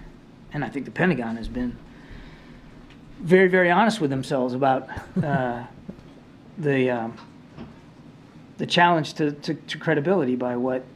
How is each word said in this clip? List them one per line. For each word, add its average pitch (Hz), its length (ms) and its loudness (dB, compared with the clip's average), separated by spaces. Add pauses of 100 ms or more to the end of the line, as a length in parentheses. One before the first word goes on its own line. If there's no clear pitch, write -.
(520)
and 143 120 -4
I 110 60 -6
think 127 160 -8
the 117 40 -12
Pentagon 123 460 0
has 110 100 -8
been 123 300 -6 (1400)
very, 185 280 6
very 180 220 4
honest 214 300 4
with 143 100 0
themselves 127 440 -2
about, 131 340 2 (340)
uh, 127 420 -2 (460)
<laughs> - 480 -20
the, 135 320 2
um, 117 260 -4 (1400)
the - 100 -6
challenge 170 480 4
to, 147 180 0
to, 147 220 -6
to - 240 -12
credibility 151 580 2
by 123 200 -2
what 127 280 -2 (120)